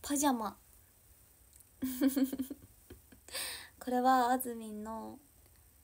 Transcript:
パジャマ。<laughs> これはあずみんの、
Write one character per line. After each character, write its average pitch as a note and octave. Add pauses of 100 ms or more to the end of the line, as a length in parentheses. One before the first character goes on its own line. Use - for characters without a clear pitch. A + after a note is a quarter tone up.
パ C#4+
ジ C#4
ャ C#4
マ。 A3 (1200)
<laughs> -
こ -
れ B3
は B3
あ B3+
ず B3
み A3
ん G#3
の、 A3 (640)